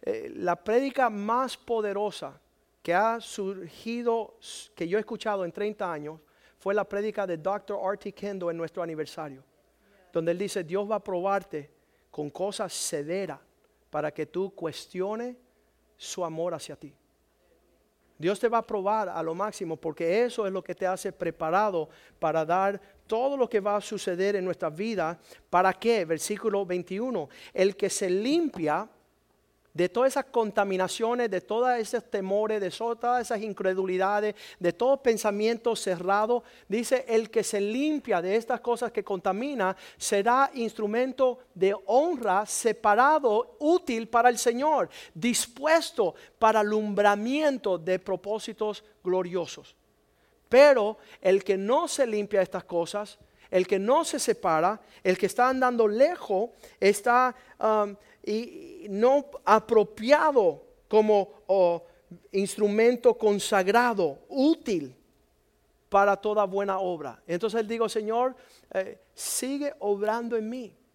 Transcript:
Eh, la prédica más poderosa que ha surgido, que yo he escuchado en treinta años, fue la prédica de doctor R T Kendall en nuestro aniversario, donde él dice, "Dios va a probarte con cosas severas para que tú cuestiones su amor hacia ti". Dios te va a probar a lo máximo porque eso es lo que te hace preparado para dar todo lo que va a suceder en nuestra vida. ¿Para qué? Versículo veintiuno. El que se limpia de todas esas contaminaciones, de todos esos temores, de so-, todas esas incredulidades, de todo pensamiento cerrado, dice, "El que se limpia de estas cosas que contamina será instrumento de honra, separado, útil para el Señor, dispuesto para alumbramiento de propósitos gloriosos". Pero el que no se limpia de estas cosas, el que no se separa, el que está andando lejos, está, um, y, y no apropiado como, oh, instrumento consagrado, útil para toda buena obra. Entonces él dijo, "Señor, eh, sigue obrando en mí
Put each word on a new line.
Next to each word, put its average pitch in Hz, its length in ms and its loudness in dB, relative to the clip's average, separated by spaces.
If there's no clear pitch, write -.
Eh, - 340 -8
la 175 200 -2
prédica 254 540 0
más 226 480 -4
poderosa 202 800 -6
que 165 100 -2
ha 226 260 2
surgido, 220 1160 -6
que 170 120 -6
yo 185 100 0
he 220 40 0
escuchado 208 440 -4
en 170 60 -8
treinta 208 400 -6
años, 156 280 -10
fue 196 160 -2
la 208 80 0
prédica 202 420 -4
de 175 120 -4
doctor 202 460 -6
R 196 140 -2
T 202 140 -12
Kendall 190 400 -8
en 165 60 -6
nuestro 165 260 -8
aniversario, 151 600 -10
donde 165 220 0
él 175 40 -2
dice, 196 260 -4
"Dios 190 260 -4
va 220 80 -2
a 196 60 -8
probarte 185 680 -4
con 147 180 -8
cosas 196 420 -6
severas 156 680 -6
para 147 220 -4
que 151 160 -8
tú 185 260 -6
cuestiones 202 840 -8
su - 260 -8
amor 165 300 -4
hacia 151 220 -12
ti". - 180 -20
Dios 185 220 -2
te 240 80 0
va 226 120 2
a 226 80 -8
probar 202 420 -2
a 165 140 -6
lo 160 100 -4
máximo 185 420 -6
porque 165 480 -2
eso 233 220 -4
es 190 80 -4
lo 185 100 -6
que 175 120 -10
te 190 100 -6
hace 185 260 -4
preparado 170 760 -2
para 160 260 0
dar 190 340 0
todo 254 280 -2
lo 247 140 0
que 220 100 0
va 202 180 -2
a 202 40 -2
suceder 196 540 -2
en 185 100 -2
nuestra 175 240 -4
vida. 175 500 -4
¿Para 185 240 4
qué? 220 320 0
Versículo 196 600 -2
veintiuno. 185 640 -6
El 190 220 4
que 196 140 0
se 190 200 -2
limpia 208 760 0
de 175 140 0
todas 262 240 2
esas 269 120 -2
contaminaciones, 214 1040 0
de 185 100 -2
todos 247 380 0
esos 220 240 -4
temores, 208 580 -2
de 185 80 -2
so-, 233 260 -6
todas 240 300 -2
esas 220 160 -4
incredulidades, 196 920 -2
de 175 120 0
todo 262 300 2
pensamiento 220 720 0
cerrado, 202 680 0
dice, 240 400 0
"El 226 240 0
que 220 120 0
se 208 160 -2
limpia 233 600 -2
de 190 140 0
estas 226 240 -2
cosas 240 320 -2
que 208 120 -4
contamina 196 720 -2
será 240 560 2
instrumento 247 840 -2
de 190 200 2
honra, 233 580 2
separado, 233 1120 2
útil 294 480 2
para 240 220 6
el 240 80 2
Señor, 247 520 0
dispuesto 240 1000 0
para 220 220 4
alumbramiento 208 1200 0
de 180 180 -2
propósitos 202 880 -6
gloriosos". 180 720 -4
Pero 247 500 6
el 196 240 4
que 196 140 0
no 254 300 2
se - 180 0
limpia 208 360 0
de - 20 4
estas 180 220 -6
cosas, 175 520 -4
el 185 160 2
que 190 140 0
no 262 260 4
se 302 140 -4
separa, 185 600 2
el 185 140 2
que - 80 -2
está 247 240 2
andando 247 380 2
lejos, 240 640 2
está, 240 560 4
um, 214 360 0
y, 196 600 -8
y - 40 -14
no 247 360 4
apropiado 220 1200 4
como, 208 600 2
oh, 175 360 4
instrumento 214 840 2
consagrado, 208 1040 2
útil 226 640 0
para 196 260 4
toda 208 300 0
buena 196 340 -2
obra. 156 480 -6
Entonces 190 320 -2
él 220 80 -4
dijo, 226 220 -2
"Señor, 226 460 -2
eh, 190 240 -6
sigue 277 640 -6
obrando 214 580 -2
en 220 120 -4
mí 240 260 -12